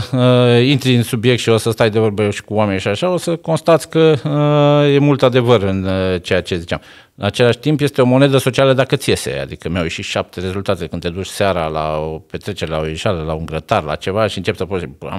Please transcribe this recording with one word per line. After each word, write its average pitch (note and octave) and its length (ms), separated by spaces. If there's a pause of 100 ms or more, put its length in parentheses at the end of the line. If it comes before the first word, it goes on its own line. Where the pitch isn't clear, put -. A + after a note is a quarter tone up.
(120)
uh, B2 560
intri B2+ 280
în A#2+ 80
subiect A#2 360
și - 100
o A2+ 80
să A2+ 140
stai A2+ 180
de G#2+ 100
vorbă G#2 300
și - 140
cu - 100
oameni G#2 260
și F#2 80
așa, G#2 220
o F3+ 80
să E3 180
constați D#3+ 540
că, D#3+ 340
uh, D3 680
e C#3 40
mult C#3+ 260
adevăr B2 380
în, F#2+ 220
uh, F#2 380
ceea F2+ 200
ce F2+ 160
ziceam. E2 240 (340)
În G2 100
același A#2 320
timp, D3 240
este C#3 200
o B2+ 40
monedă C3+ 320
socială C3+ 360
dacă B2+ 220
ți - 140
iese. F2+ 220
Adică C#2 380
mi-au F2 140
ieșit E2 200
șapte - 360
rezultate F#2 480
când E2+ 140
te F2 80
duci F2+ 160
seara F2+ 420
la D#2 300
o D#2 200
petrecere, - 540
la D#2 80
o D#2 60
ieșeală, E2 360
la D#2+ 120
un D#2+ 120
grătar, D#2 380
la D2+ 120
ceva G#2 320
și - 100
începi F#2+ 200
să F#2 80
poți: F2+ 200
„Bă, D2+ 340